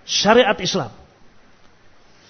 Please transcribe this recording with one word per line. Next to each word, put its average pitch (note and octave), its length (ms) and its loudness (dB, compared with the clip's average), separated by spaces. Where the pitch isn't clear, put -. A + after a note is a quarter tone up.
syariat G#3+ 560 2
Islam. D#3+ 320 -6